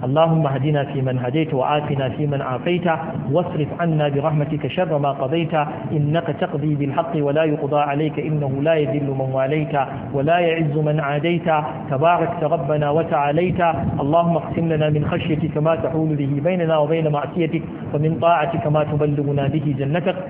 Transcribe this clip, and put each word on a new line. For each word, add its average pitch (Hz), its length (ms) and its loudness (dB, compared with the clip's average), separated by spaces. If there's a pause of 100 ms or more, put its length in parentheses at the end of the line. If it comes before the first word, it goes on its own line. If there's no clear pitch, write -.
اللهم 160 420 4
اهدنا 139 380 0
فيمن 131 340 -2
هديت، 147 360 0
وعافنا 143 540 0
فيمن 143 340 -2
عافيت، 147 440 -2 (460)
واصرف 156 360 0 (120)
عنا 156 280 2
برحمتك 147 580 0
شر 165 320 0
ما 143 120 0
قضيت، 143 440 -2 (380)
إنك 156 340 0 (140)
تقضي 151 340 -2
بالحق 143 420 -2
ولا 147 280 2
يقضى 147 360 0
عليك، 147 400 0
إنه 147 320 -2 (100)
لا 165 120 4
يذل 143 320 0
من 135 260 -2
واليت 147 420 0 (380)
ولا 147 260 2
يعز 160 380 2
من 151 240 0
عاديت، 151 480 0 (420)
تباركت 165 540 2
ربنا 147 460 0
وتعاليت. 160 680 2 (400)
اللهم 165 360 2
اقسم 165 360 -2
لنا 151 180 2
من 151 140 2
خشيتك 160 520 -2
ما 160 200 2
تحول 156 380 0
به 143 300 0
بيننا 170 340 2
وبين 151 340 2
معصيتك، 156 500 -2 (320)
ومن 156 260 0
طاعتك 156 460 2
ما 151 180 2
تبلغنا 143 640 0
به 143 300 0
جنتك 175 380 0 (140)